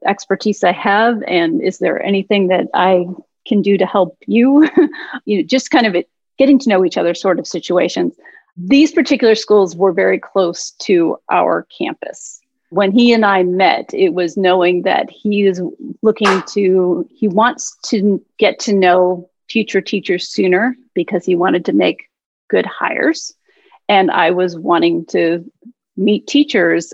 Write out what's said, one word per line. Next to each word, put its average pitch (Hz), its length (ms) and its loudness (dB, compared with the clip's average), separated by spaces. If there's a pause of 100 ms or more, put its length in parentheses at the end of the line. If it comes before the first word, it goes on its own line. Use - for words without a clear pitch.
expertise 202 580 -4
I 180 80 2
have. 214 540 0
And 170 360 -2
is 185 160 -4
there 175 240 -2
anything 196 460 0
that 185 260 0
I 185 320 2 (400)
can 208 160 0
do 202 140 2
to 185 100 0
help 185 300 -2 (100)
you?" 269 480 4
<laughs> 311 160 4 (360)
You 208 120 -2
know, 170 60 -2
just 254 260 -2
kind 247 160 2
of 196 80 -2
it, 175 140 -2 (300)
getting 269 220 6
to 262 80 -2
know 190 160 4
each 165 120 -2
other 175 180 0
sort 180 240 -2
of 175 80 -8
situations. 175 720 -2 (400)
These 269 360 2
particular 247 420 2
schools 202 420 0
were 185 160 2
very 185 260 0
close - 600 -4
to 170 360 2 (140)
our 175 360 0 (100)
campus. - 640 -10 (300)
When 196 220 0
he 240 200 4
and 226 120 2
I 196 180 2
met, 180 520 0
it 185 160 2
was 170 260 -4
knowing 180 460 2
that 185 280 -2
he 208 360 -2
is 180 160 -2 (400)
looking 202 480 0
to, 185 600 0
he - 160 -4
wants 220 500 -2 (100)
to 202 360 0 (160)
get 214 220 2
to 214 140 -2
know 180 540 2 (200)
future 208 320 -2
teachers 180 480 -6
sooner 196 480 0 (180)
because 180 300 -4
he 185 100 0
wanted 175 300 0
to - 80 -2
make 190 360 -2 (400)
good 185 180 0
hires. - 680 -4 (560)
And 190 220 2
I 170 200 0
was 180 260 -2
wanting 170 500 0
to 170 440 -2 (460)
meet 202 300 0
teachers 175 680 0